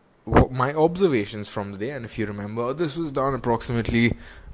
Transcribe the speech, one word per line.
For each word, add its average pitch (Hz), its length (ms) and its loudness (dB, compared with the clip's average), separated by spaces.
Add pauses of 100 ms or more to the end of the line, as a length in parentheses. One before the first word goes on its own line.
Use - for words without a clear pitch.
(240)
w-, 120 280 6
my 127 200 2
observations 156 760 2
from 101 240 -6
the 98 60 -10
day. 113 120 -4
And 131 140 -8
if - 120 -12
you 110 100 0
remember, 104 460 -4
this 151 240 -4
was 165 140 -4
done 135 240 0
approximately, 117 840 0 (380)